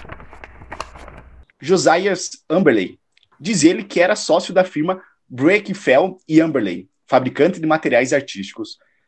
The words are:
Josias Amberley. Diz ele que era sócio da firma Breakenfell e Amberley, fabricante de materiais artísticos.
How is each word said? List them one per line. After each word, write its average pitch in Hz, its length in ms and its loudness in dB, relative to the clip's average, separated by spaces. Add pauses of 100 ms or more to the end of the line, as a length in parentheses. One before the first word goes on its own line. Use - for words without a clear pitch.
(1700)
Josias 175 640 0 (180)
Amberley. 143 500 2 (400)
Diz 160 240 -2
ele 185 220 2
que 180 160 -2
era 202 160 2
sócio 180 360 -2
da 185 120 4
firma 185 360 -6 (280)
Breakenfell 170 880 0 (100)
e 160 140 4
Amberley, 107 480 -4 (180)
fabricante 135 500 2
de 160 80 -8
materiais 151 460 0
artísticos. - 680 -6 (300)